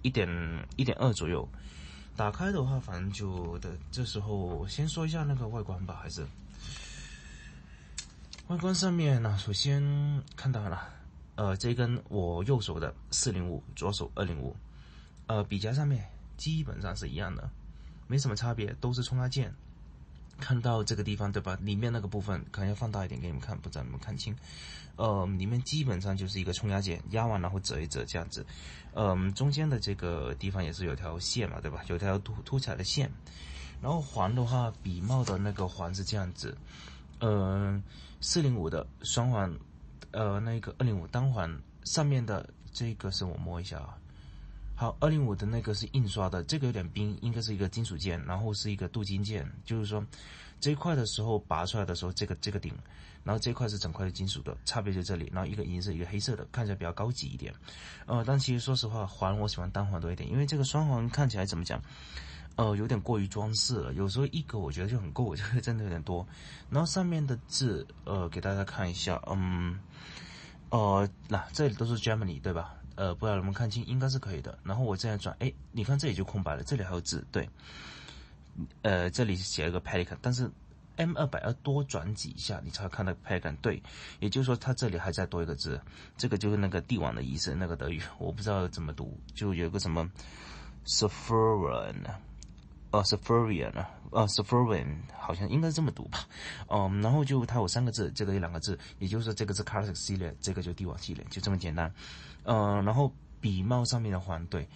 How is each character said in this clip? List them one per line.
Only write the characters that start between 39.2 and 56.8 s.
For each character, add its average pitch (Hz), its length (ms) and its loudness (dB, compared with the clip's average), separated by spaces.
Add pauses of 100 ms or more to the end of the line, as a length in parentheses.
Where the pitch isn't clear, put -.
环， 98 260 4 (560)
呃， 101 280 2
那 117 200 0
个 - 200 -8
二 127 40 6
零 107 160 4
五 85 80 -6
单 131 240 4
环 82 300 0 (240)
上 - 180 4
面 135 220 4
的 104 240 -2 (240)
这 117 220 -2
个 98 160 -4
是 98 120 -2
我 87 140 -2
摸 87 240 -4
一 - 20 -6
下 80 140 -8
啊。 71 200 -8 (800)
好， - 240 0
二 151 80 6
零 156 160 6
五 107 120 2
的 101 100 -2
那 113 160 2
个 110 140 -2
是 107 160 -4
印 120 180 4
刷 95 180 2
的， 90 160 0
这 160 140 2
个 139 80 2
有 123 80 2
点 95 160 -2
冰， 104 320 0
应 117 100 0
该 113 80 0
是 110 140 -2
一 98 40 -2
个 95 120 2
金 113 160 0
属 92 100 -4
件， 85 300 -2
然 90 120 0
后 107 140 2
是 104 200 0
一 101 40 0
个 95 120 -2
镀 107 160 -2
金 98 200 0
件， 101 240 -2 (160)
就 113 160 -2
是 107 60 0
说 104 180 0 (560)
这 143 120 2
一 151 40 2
块 165 200 2
的 123 100 4
时 107 160 -2
候 110 200 4
拔 80 220 0
出 95 140 -2
来 98 80 2
的 90 80 -2
时 85 100 -4
候， 90 80 0
这 104 140 0
个， 98 160 -2
这 104 100 -2
个 98 80 0
顶， 62 160 -6 (480)
然 101 100 0
后 113 60 2
这 120 140 0
块 120 160 0
是 101 80 -2
整 92 160 -2
块 98 100 -2
的 92 80 0
金 95 160 -2
属 113 140 -2
的， - 240 -6
差 - 160 0
别 101 100 0
就 92 120 0
这 92 120 -2
里， 80 160 -4
然 92 100 0
后 95 40 0
一 92 80 -2
个 101 100 -2
银 90 160 -2
色， 92 120 -2
一 80 80 -2
个 85 80 -2
黑 101 120 -2
色 113 160 0
的， - 160 -6
看 120 140 0
起 101 60 0
来 95 40 0
比 90 80 -6